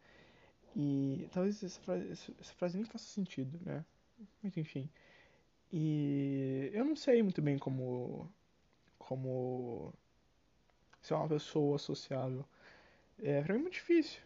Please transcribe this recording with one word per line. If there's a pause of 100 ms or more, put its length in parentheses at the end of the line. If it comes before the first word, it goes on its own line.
(760)
E
talvez
essa
frase,
essa,
essa
frase
nem
faça
sentido,
né? (580)
Mas
enfim. (840)
E
eu
não
sei
muito
bem
como, (720)
como (1040)
ser
uma
pessoa
sociável. (760)
É,
pra
mim
é
muito
difícil,